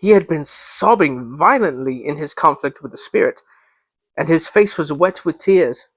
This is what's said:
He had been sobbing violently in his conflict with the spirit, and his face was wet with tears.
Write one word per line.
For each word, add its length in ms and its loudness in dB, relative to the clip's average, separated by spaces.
He 80 -2
had 180 6
been 180 -4
sobbing 920 -2
violently 680 0
in 140 -6
his 160 -8
conflict 480 -2
with 80 -12
the 80 -18
spirit, 440 -2
and 100 -4
his 200 0
face 280 2
was 160 -4
wet 320 -2
with 140 -4
tears. 580 0